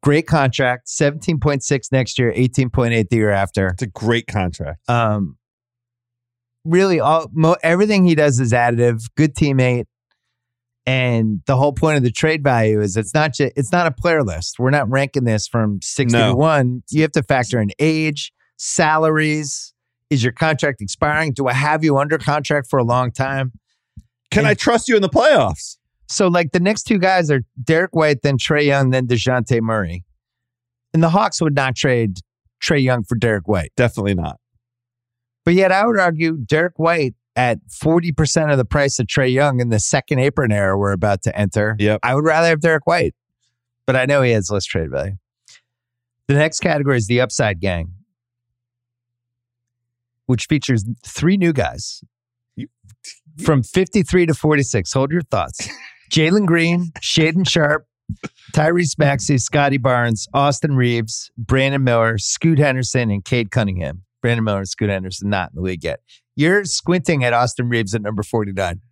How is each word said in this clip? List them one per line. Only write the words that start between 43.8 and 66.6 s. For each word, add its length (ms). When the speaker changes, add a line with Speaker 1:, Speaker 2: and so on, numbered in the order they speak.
Speaker 1:
but 120
I 100
know 160
he 80
has 180
less 160
trade 280
value. 240
The 60
next 260
category 380
is 100
the 120
upside 400
gang, 300
which 200
features 380
three 320
new 160
guys 500
Speaker 2:
You, 140
you 80
Speaker 1:
from 180
fifty-three 640
to 80
forty-six. 580
Hold 180
your 120
thoughts. 520
Speaker 2:
<laughs> 40
Speaker 1:
Jalen 340
Green, 540
Shaedon 480
Sharpe, 380
Tyrese 440
Maxey, 400
Scotty 380
Barnes, 560
Austin 440
Reaves, 600
Brandon 460
Miller, 360
Scoot 400
Henderson, 520
and 140
Cade 260
Cunningham. 520
Brandon 220
Miller 140
and 100
Scoot 200
Henderson 420
not 200
in 60
the 60
league 220
yet. 160
You're 280